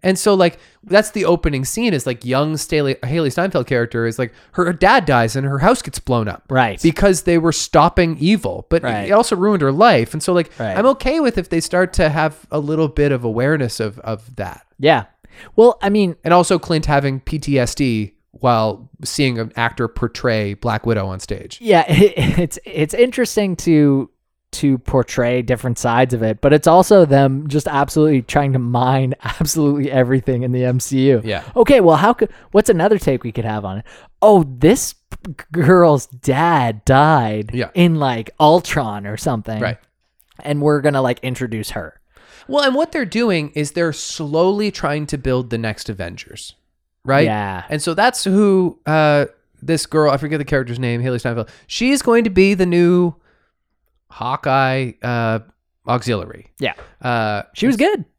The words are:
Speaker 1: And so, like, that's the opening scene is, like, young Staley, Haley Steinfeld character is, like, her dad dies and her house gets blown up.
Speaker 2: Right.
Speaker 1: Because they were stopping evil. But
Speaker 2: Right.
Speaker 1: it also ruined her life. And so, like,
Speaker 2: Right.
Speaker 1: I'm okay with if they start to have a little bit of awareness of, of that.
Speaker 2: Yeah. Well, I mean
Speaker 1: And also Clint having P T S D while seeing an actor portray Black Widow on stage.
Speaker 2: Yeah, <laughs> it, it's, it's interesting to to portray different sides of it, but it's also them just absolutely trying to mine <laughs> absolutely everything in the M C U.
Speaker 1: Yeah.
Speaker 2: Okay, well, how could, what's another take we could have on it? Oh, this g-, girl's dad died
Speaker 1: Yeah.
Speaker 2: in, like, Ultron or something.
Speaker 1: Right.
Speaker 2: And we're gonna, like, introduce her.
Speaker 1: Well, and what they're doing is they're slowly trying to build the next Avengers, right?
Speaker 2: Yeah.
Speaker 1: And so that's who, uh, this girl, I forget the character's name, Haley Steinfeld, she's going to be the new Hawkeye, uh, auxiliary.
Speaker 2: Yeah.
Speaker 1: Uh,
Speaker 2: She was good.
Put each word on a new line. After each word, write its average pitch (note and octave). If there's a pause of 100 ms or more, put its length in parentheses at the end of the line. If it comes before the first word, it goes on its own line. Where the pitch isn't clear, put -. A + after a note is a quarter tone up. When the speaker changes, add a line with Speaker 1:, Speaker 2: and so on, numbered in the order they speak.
Speaker 1:
And F#3+
so, G#3
like, F3+ (260)
that's G#3
the G3
opening D#3
scene A3+
is, C#3
like, B2
young C#3+
Staley, C#3+ (100)
Haley D3
Steinfeld F3
character A#2
is, A2+
like, A#2+ (200)
her F3
dad G3
dies A#2+
and C3+
her C#3
house G#3
gets -
blown A#2
up. -
Speaker 2:
Right. B2
Speaker 1:
Because E3+
they E3+
were E3
stopping E3
evil. D#3+
But E3
Speaker 2:
Right. A2
Speaker 1:
it -
also G#3+
ruined F#3+
her C3+
life. D#3
And -
so, F#3
like, F3 (100)
Speaker 2:
Right. G#2
Speaker 1:
I'm G#3+
okay C4+
with B3+
if F3
they E3
start F3+
to D#3
have D#3
a D3
little D#3
bit C#3+
of B2
awareness A#2+
of, A2
of A2+
that. - (140)
Speaker 2:
Yeah. C#3 (520)
Well, A#3
I G3+
mean G3+
Speaker 1:
And E3
also F3
Clint D#3
having C#3
P -
T C#3
S B2
D A2+ (160)
while A2+ (140)
seeing C3
an A2
actor A#2
portray A2
Black A2+
Widow G#2+
on F#2
stage. -
Speaker 2:
Yeah, G3
<laughs> -
it, -
it's, E3+
it's D#3
interesting A#3
to D3 (520)
to C3+
portray B2
different A#2+
sides B2
of A2+
it, A2
but C#3+
it's D3+
also F3+
them C#3
just C#3+
absolutely D3
trying C#3
to C3
mine B2+
<laughs> -
absolutely D3
everything B2+
in B2
the B2+
M B2
C C3+
U. A#2+
Speaker 1:
Yeah. G2+ (120)
Speaker 2:
Okay, B3
well, E3
how G3+
could, - (220)
what's G#3
another F#3+
take C3
we A#2
could A2+
have G#2+
on F#2+
it? A2+ (380)
Oh, G3+
this C#3+ (320)
g-, E3+ (180)
girl's E3
dad C3
died B2+
Speaker 1:
Yeah. B2
Speaker 2:
in, F3
like, B2+ (100)
Ultron C#3+
or G#2
something. A2
Speaker 1:
Right. A#2 (600)
Speaker 2:
And D3
we're D3
gonna, C#3
like, B2+
introduce A#2
her. D#2+ (480)
Speaker 1:
Well, C#4+
and C4
what D#4+
they're D4
doing F#3
is D3
they're E3+
slowly F3+
trying D3+
to D3
build B2+
the A#2
next A2
Avengers, - (500)
right? C3+
Speaker 2:
Yeah. G2+
Speaker 1:
And D3
so F3
that's A3+
who, F#3+
uh, D3+ (360)
this D#3
girl, D3+
I C#3+
forget D3+
the D3
character's B2+
name, A#2+
Haley B2+
Steinfeld, A#2 (160)
she's C4
going A#3
to A3
be F#3+
the F#3
new F3 (960)
Hawkeye, C3 (100)
uh, A#2 (480)
auxiliary. A#2
Speaker 2:
Yeah. A#2 (260)
Speaker 1:
Uh, A2 (120)
Speaker 2:
She -
was B3+
good. D4+ (140)